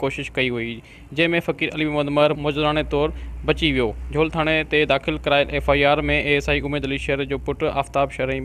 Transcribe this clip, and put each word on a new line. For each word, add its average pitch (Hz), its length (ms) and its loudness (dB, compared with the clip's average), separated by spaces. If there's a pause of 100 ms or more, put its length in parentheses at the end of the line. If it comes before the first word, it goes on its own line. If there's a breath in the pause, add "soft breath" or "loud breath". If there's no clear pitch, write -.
ڪوشش 135 260 -4
ڪئي 127 280 0
هئي، 117 180 -6 (340 loud breath)
جنهن ۾ 165 240 2 (140)
فقير - 260 -4
علي 151 140 -2
محمد 147 300 0
مهر 151 260 4
موجوداني 151 500 0
طور 151 220 0 (280 loud breath)
بچي 151 280 2
ويو. 123 180 2 (200)
جهولٿاڻي 156 580 0
تي 151 160 4
داخل 143 320 0
ڪرايل 143 320 2
ايف 147 200 -2
آءِ 143 140 4
آر ۾ 147 160 6 (160)
اي 143 180 2
ايس 143 160 0
آءِ 147 200 2
اميد 143 160 -4
علي 135 120 -2
شير 139 260 -2
جو 135 220 -4
پٽ 143 180 -4 (180)
آفتاب 139 300 -2
شير ۽ 131 200 -4 (140)